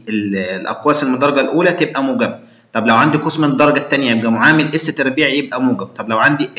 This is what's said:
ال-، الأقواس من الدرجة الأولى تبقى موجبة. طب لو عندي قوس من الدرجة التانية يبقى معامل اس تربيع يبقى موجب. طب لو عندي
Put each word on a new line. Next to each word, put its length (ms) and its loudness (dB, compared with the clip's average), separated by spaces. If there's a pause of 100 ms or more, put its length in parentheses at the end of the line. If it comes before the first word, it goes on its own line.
ال-، 260 -4
الأقواس 680 -2
من 100 0
الدرجة 280 0
الأولى 300 2
تبقى 320 -2
موجبة. 360 -2 (340)
طب 140 -2
لو 80 4
عندي 220 4
قوس 220 0
من 100 2
الدرجة 300 2
التانية 320 -2
يبقى 200 0
معامل 440 2
اس 100 -4
تربيع 420 0
يبقى 340 -2
موجب. 240 0
طب 240 -12
لو 80 0
عندي 420 0